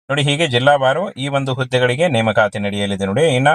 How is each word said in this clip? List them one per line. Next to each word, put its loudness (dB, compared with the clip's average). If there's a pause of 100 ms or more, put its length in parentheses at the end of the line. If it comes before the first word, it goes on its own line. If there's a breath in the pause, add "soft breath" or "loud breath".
ನೋಡಿ, -2
ಹೀಗೆ 0
ಜಿಲ್ಲಾವಾರು 2
ಈ -8
ಒಂದು -2
ಹುದ್ದೆಗಳಿಗೆ 0
ನೇಮಕಾತಿ 0
ನಡೆಯಲಿದೆ -4
ನೋಡಿ. 0
ಇನ್ನ 2